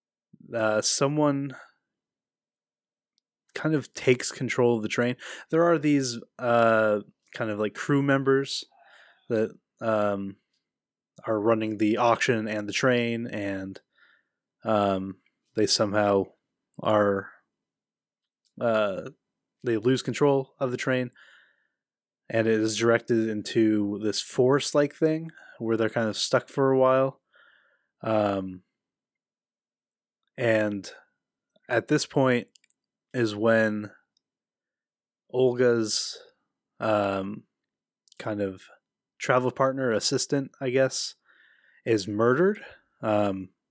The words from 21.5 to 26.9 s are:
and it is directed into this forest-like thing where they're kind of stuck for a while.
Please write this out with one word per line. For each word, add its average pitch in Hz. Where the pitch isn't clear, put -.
and 113
it 110
is 107
directed 117
into 107
this 104
forest-like 143
thing 160
where 113
they're 110
kind 117
of 104
stuck -
for 135
a 131
while. 131